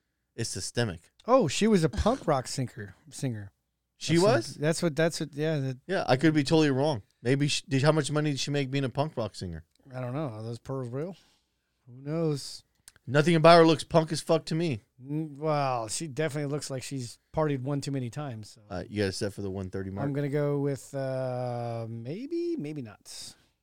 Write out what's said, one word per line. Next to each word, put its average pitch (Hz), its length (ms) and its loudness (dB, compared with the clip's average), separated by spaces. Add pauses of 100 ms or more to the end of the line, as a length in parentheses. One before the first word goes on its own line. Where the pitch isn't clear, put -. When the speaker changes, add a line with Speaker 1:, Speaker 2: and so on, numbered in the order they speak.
(340)
Speaker 1:
It's 117 160 -4
systemic. 101 600 -6 (160)
Speaker 2:
Oh, 240 180 6
she 190 220 2
was 190 160 4
a 156 40 0
punk - 380 0
rock 135 220 0
singer. 107 480 -8 (140)
Singer. 107 420 -8 (460)
Speaker 1:
She - 180 0
Speaker 2:
That's 170 80 6
Speaker 1:
was? 247 220 4
Speaker 2:
some-, 135 160 -10
that's 160 200 0
what, 170 140 0
that's 160 240 0
what, 147 120 -6
yeah. 151 260 -2
That 131 280 -4
Speaker 1:
Yeah, 180 200 -2
I 127 100 4
could 156 180 4
be 151 100 4
totally 156 260 4
wrong. 139 300 2 (220)
Maybe 139 260 2
she, - 180 -2
did, 131 160 2
how 151 100 6
much 151 200 2
money 151 180 2
did 135 100 -4
she - 100 -4
make 143 200 -2
being 139 140 -2
a 123 60 -2
punk 151 260 -2
rock 110 180 -4
singer? 82 300 -10 (300)
Speaker 2:
I 127 80 -8
don't 123 100 -6
know. 151 220 -6
Are 107 80 -10
those 117 160 -10
pearls 131 320 -8
real? 156 260 -8 (680)
Who 123 240 -20
knows? 156 520 -2 (440)
Speaker 1:
Nothing 147 300 6
about 165 220 12
her 165 80 10
looks 160 180 4
punk 165 280 2
as 151 80 -4
fuck 160 260 0
to - 80 -4
me. 156 280 -2 (180)
Speaker 2:
N-, 147 380 -6
well, 139 500 -2
she 160 200 -6
definitely 143 440 -4
looks 147 160 -6
like 135 140 -8
she's 131 360 -10 (160)
partied 147 280 0
one 143 180 -2
too 139 120 -8
many 127 180 -4
times. 117 400 -10
So. - 180 -20
Speaker 1:
Uh, 90 180 -8
you 104 160 -2
guys 95 140 0
set 104 160 -4
for - 80 -12
the 101 100 -6
one 95 200 -8
thirty 95 200 -8
mark? 113 140 -6
Speaker 2:
I'm 143 80 -4
gonna 143 160 -4
go 143 300 -2
with, 139 360 -4
uh, 123 960 -6
maybe, 262 680 -6
maybe 151 240 -8
not. - 280 -16 (520)